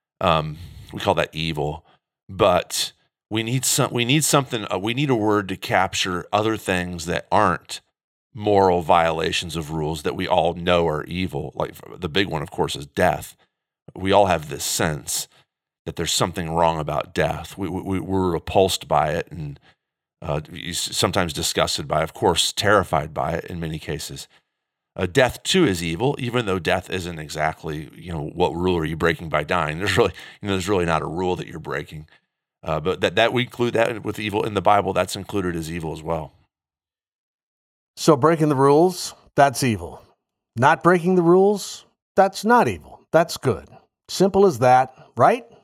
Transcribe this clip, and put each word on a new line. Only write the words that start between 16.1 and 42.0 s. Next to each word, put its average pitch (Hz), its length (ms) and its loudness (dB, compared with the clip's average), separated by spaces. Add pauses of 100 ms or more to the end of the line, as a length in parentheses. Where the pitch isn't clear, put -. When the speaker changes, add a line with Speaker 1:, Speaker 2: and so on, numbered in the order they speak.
Speaker 1:
something 87 360 -2
wrong 82 300 2
about 76 340 -4
death. 78 440 -4
We, 95 100 -6
we, 92 320 -4
we're 92 320 -2
repulsed 92 560 0
by 76 240 2
it 85 180 -4
and, 73 300 -12 (640)
uh, 76 180 -4 (140)
s-, - 420 -8
sometimes 90 380 0
disgusted 80 520 -2
by 76 140 0
it, 80 60 0
of - 80 -10
course, - 400 0
terrified 78 600 2
by 73 200 -2
it 78 120 -4
in 87 140 -10
many 80 200 -6
cases. 73 500 -10 (640)
Uh, 92 100 -2
death, 120 380 2
too, 185 220 4
is 90 180 0
evil, 87 340 -2
even 120 280 -2
though 95 140 -2
death 90 300 -2
isn't 85 300 -6
exactly, 76 720 -6
you 85 200 -12
know, 76 200 -6
what 82 220 0
rule 87 220 0
are 80 80 -2
you 80 100 -4
breaking 82 320 -2
by 76 160 -2
dying? 78 360 -2
There's 101 180 -2
really, 107 160 2 (280)
you 104 60 -8
know, 98 60 0
there's 92 160 -4
really 92 160 2
not 80 160 0
a 76 60 -6
rule 90 280 -2
that 55 120 -10
you're 82 120 -14
breaking. 76 480 -10 (560)
Uh, 78 160 -2
but 87 220 -2
that, 90 140 0
that 110 180 2
we 123 80 0
include 120 320 -2
that 113 320 0
with 107 140 -6
evil 107 260 -2
in 110 80 -4
the 101 80 0
Bible, 95 320 2
that's 92 220 -2
included 90 400 -4
as 80 160 -6
evil 80 200 -6
as 78 120 -12
well. 80 280 -6 (1700)
Speaker 2:
So 160 180 6
breaking 151 340 4
the 147 60 2
rules, 147 580 2 (220)
that's 139 280 4
evil. 90 380 -4 (540)
Not 139 280 4
breaking 180 320 4
the 180 60 4
rules, 190 640 2 (300)